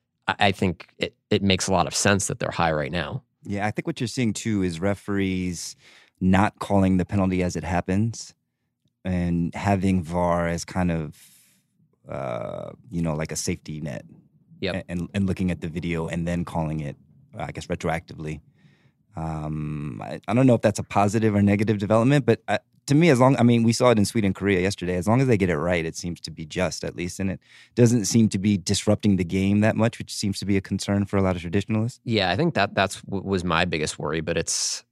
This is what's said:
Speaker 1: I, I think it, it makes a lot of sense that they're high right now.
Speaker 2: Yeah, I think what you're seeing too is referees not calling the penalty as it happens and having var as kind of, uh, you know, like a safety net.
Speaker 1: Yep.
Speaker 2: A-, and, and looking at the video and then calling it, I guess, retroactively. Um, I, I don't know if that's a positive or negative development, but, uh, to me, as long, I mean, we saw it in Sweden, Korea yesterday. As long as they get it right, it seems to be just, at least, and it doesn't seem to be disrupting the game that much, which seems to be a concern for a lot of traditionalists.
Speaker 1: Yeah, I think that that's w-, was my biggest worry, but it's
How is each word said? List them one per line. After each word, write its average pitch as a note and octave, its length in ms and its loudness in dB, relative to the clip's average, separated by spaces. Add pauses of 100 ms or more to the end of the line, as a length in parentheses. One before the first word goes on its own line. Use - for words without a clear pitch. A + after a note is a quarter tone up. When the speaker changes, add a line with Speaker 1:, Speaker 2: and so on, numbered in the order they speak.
(260)
Speaker 1:
I, G2 140 -2
I G2+ 120 4
think F#2 360 -2 (100)
it, - 160 -6 (160)
it G2+ 140 2
makes F#2+ 240 2
a F#2+ 40 2
lot F2 140 2
of - 80 -8
sense G2+ 320 2
that - 140 -6
they're - 100 -4
high E2+ 220 0
right D2+ 180 -2
now. D2+ 320 -6 (220)
Speaker 2:
Yeah, G2 220 -6
I G#2+ 40 -2
think - 160 -8
what - 140 -6
you're A#2+ 80 -4
seeing A2+ 240 -2
too G2+ 320 -2
is E2 160 -2
referees F#2+ 960 -2 (440)
not F#2 380 4
calling F#2+ 380 2
the F2+ 80 2
penalty F#2 400 0
as F2 100 -2
it E2 80 -6
happens F#2 720 -2 (680)
and F2 500 0
having F#2+ 480 2
var E2+ 460 0
as E2+ 160 -4
kind F2+ 260 -2
of, D#2 260 -4 (920)
uh, A1+ 600 -8 (200)
you E2+ 100 -4
know, E2 140 0
like D#2 160 -6
a D#2 60 -8
safety D#2 440 -8
net. D2 240 -10 (560)
Speaker 1:
Yep. F2+ 140 -6
Speaker 2:
A-, F#2 160 -6
and, F2 240 -6
and G2 140 0
looking F2+ 240 -2
at E2 80 -6
the F2+ 80 -6
video E2 400 -4
and E2+ 180 -6
then F2 180 -2
calling D#2 360 -6
it, C#2+ 160 -10 (420)
I D2+ 140 -8
guess, - 160 -12
retroactively. D#2+ 720 -6 (760)
Um, D2+ 840 -6
I, A#1+ 240 -10
I G#2 80 -2
don't C3 120 6
know B2 80 8
if A2 80 2
that's G#2+ 180 2
a - 20 -4
positive G#2 540 2
or G2+ 60 4
negative G2+ 360 2
development, A2+ 480 4
but, A2+ 220 2
uh, G#2 100 0 (280)
to C#3 100 2
me, E3+ 140 6
as B2+ 100 6
long, C3 180 6
I A#2 60 4
mean, A#2+ 180 6
we A#2 100 4
saw B2 180 4
it A#2 80 6
in G2+ 60 4
Sweden, G2+ 300 0
Korea F#2+ 260 2
yesterday. F2+ 360 -2
As F2+ 120 -2
long A#2 140 4
as C3+ 60 2
they A#2 100 4
get F#2 100 2
it E2+ 80 2
right, E2+ 300 0
it D#2+ 100 -8
seems F2 260 -8
to - 100 -10
be D#2+ 120 -12
just, E2 400 -4
at - 120 -8
least, F2 240 -8
and F#2+ 100 -2
it - 100 -8 (360)
doesn't A#2 300 6
seem A2+ 240 4
to G#2 80 -4
be G2+ 200 2
disrupting G2+ 580 2
the F#2 80 0
game F#2+ 360 0
that A2 160 2
much, A2 220 0
which - 160 -12
seems G2 260 -4
to - 40 -8
be G2 120 0
a F#2+ 40 2
concern G2+ 460 -2
for G2+ 100 -2
a G2 60 2
lot F#2 140 2
of D#2+ 60 -8
traditionalists. G#2+ 600 -2
Speaker 1:
Yeah, G2+ 260 2
I F#2 60 0
think D#3+ 180 0
that G2+ 200 0
that's F#2+ 280 0
w-, G2 220 -6
was F#2+ 200 -2
my E2+ 200 2
biggest D#2+ 360 -4
worry, D#2 200 -2
but E2+ 160 -4
it's - 560 -4